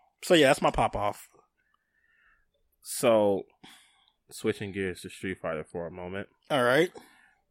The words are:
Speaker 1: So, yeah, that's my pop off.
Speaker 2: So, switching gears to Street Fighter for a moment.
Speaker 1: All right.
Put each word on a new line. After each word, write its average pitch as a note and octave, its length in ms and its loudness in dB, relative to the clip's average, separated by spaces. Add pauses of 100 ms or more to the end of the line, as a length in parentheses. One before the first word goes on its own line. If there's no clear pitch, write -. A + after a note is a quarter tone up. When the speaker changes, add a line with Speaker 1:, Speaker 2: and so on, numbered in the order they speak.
(240)
Speaker 1:
So, F#3 100 4
yeah, D3+ 140 8
that's C#3+ 140 4
my D3+ 100 2
pop A#2+ 240 -2
off. G2+ 320 -4 (1500)
Speaker 2:
So, G#2 600 2 (880)
switching G#2 400 -6
gears F#2+ 300 -6
to F#2 80 -14
Street F#2 300 -8
Fighter D#2+ 240 -6
for E2+ 220 -10
a D#2+ 60 -12
moment. F2+ 380 -10 (200)
Speaker 1:
All C3+ 140 2
right. C#3+ 280 2 (600)